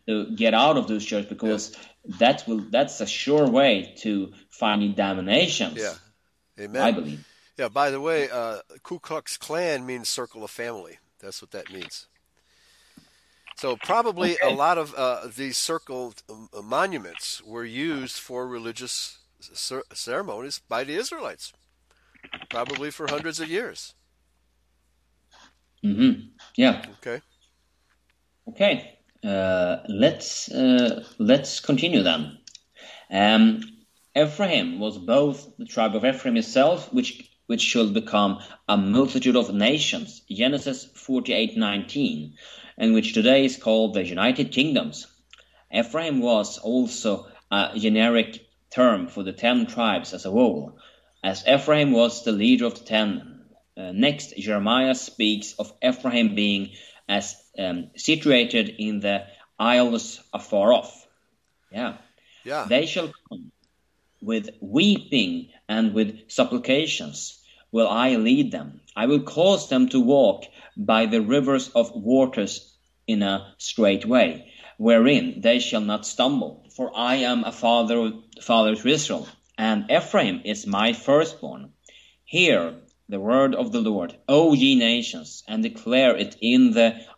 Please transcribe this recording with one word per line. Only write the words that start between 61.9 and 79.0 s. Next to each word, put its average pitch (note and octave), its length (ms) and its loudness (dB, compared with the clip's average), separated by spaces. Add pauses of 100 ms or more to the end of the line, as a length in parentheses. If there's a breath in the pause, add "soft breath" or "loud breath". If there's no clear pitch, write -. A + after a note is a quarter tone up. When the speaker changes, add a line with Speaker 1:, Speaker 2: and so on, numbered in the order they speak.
Speaker 2:
Yeah. C#3 240 -8
Speaker 1:
"They C#3+ 180 2
shall D#3+ 280 -6 (160)
come - 220 -16 (720)
with A2+ 280 -4 (100)
weeping G#2+ 920 0 (200 soft breath)
and A2 240 0
with G#2+ 360 -2
supplications C3 1080 -2 (360 soft breath)
will A2+ 160 2
I A#2+ 280 2
lead A#2+ 360 4
them. D2 300 -12 (140)
I G#2+ 100 0
will C#3 160 4
cause F#3+ 480 2
them B2+ 200 4
to C3 100 2
walk B2 460 4 (300 loud breath)
by A2 300 2
the A2+ 160 2
rivers C3 480 0
of A#2 240 2
waters A#2 800 0 (320)
in G#2+ 160 0
a G2 360 -2
straight G2+ 480 0
way, A2 460 2 (260 loud breath)
wherein A2+ 640 4
they A#2 180 4
shall A#2 220 -2
not G#2 240 -4
stumble. B2 600 -2 (100)
For B2 200 -6
I A#2+ 200 0
am B2 280 0
a A#2 80 -6
father, A#2 600 2 (300)
father A2 340 4
to A#2 120 -4
Israel, B2+ 400 -2 (300)